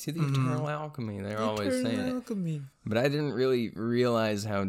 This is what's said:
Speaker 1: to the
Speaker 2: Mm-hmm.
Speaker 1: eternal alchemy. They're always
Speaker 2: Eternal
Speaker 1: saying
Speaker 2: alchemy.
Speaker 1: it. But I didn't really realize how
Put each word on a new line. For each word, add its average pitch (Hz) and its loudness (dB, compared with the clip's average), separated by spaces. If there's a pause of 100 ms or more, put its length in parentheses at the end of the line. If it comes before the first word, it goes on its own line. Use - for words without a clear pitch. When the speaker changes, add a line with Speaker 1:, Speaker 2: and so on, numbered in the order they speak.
Speaker 1:
to 147 -6
the 165 -2
Speaker 2:
Mm-hmm. 139 2
Speaker 1:
eternal 151 0
alchemy. 147 -6
They're 101 -4
always 220 0
Speaker 2:
Eternal 254 0 (120)
Speaker 1:
saying 254 -2
Speaker 2:
alchemy. 185 -4
Speaker 1:
it. 143 -6 (220)
But 110 0
I 127 4
didn't 147 0
really 123 2
realize 113 2
how 101 0